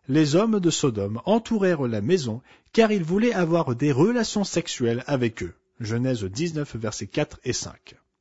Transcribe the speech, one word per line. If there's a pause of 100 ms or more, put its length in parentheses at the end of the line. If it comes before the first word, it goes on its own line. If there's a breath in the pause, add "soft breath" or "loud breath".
les
hommes
de
Sodome
entourèrent
la
maison, (300 soft breath)
car
ils
voulaient
avoir
des
relations
sexuelles
avec
eux. (240)
Genèse
dix-neuf,
versets
quatre
et
cinq. (260)